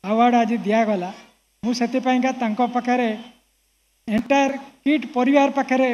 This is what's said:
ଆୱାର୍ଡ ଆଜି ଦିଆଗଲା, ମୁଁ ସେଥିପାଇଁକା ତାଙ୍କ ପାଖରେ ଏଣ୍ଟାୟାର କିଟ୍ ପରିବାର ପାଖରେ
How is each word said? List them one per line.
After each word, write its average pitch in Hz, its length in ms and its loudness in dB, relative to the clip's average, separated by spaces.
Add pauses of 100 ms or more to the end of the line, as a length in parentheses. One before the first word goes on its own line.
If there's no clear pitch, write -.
ଆୱାର୍ଡ 233 300 2
ଆଜି 233 220 2
ଦିଆଗଲା, 202 540 0 (520)
ମୁଁ 233 100 -2
ସେଥିପାଇଁକା 254 600 0
ତାଙ୍କ 233 340 -2
ପାଖରେ 247 420 0 (1000)
ଏଣ୍ଟାୟାର 277 440 0 (320)
କିଟ୍ 285 280 0
ପରିବାର 269 380 4
ପାଖରେ 262 440 0